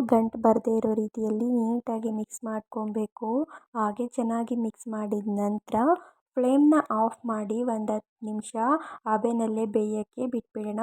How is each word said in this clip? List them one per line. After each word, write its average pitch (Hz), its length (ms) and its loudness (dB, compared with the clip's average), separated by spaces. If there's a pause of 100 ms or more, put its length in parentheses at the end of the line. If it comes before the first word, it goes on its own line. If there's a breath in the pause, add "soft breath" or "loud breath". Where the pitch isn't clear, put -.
ಗಂಟು 226 320 0
ಬರ್ದೇ 226 360 2
ಇರೋ 220 200 0
ರೀತಿಯಲ್ಲಿ 220 580 -2
ನೀಟಾಗಿ 233 600 -2
ಮಿಕ್ಸ್ 214 320 -8
ಮಾಡ್ಕೊಬೇಕು. 214 840 -6 (440 loud breath)
ಹಾಗೆ 214 340 -2
ಚೆನ್ನಾಗಿ 233 480 -2
ಮಿಕ್ಸ್ 226 320 -4
ಮಾಡಿದ 214 480 -2
ನಂತರ 202 400 -2 (560 loud breath)
ಫ್ಲೇಮ್ನ 277 440 6 (180)
ಆಫ್ 220 320 0
ಮಾಡಿ 214 400 -2
ಒಂದ್ 220 260 -2
ಹತ್ತ್ 214 220 -4 (100)
ನಿಮಿಷ 214 300 -6 (500 loud breath)
ಹಬೆನಲ್ಲೇ 220 680 2
ಬೇಯಕ್ಕೆ 214 560 0
ಬಿಟ್ಬಿಡೋಣ. 214 560 -4